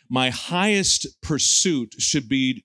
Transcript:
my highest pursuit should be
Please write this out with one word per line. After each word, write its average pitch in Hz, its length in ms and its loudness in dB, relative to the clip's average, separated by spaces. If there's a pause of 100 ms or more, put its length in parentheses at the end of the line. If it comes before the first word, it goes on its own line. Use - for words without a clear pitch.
my 127 220 2
highest 190 880 0
pursuit 139 800 0
should 135 280 -2
be 131 380 0